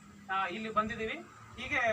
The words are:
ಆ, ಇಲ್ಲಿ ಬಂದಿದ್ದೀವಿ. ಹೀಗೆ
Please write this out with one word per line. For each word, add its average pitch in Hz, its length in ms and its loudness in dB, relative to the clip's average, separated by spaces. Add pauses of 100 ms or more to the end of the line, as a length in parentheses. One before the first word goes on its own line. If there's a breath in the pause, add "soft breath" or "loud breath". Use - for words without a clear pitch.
(320)
ಆ, 190 140 2
ಇಲ್ಲಿ 220 280 -4
ಬಂದಿದ್ದೀವಿ. 220 640 0 (160)
ಹೀಗೆ 262 240 0 (120)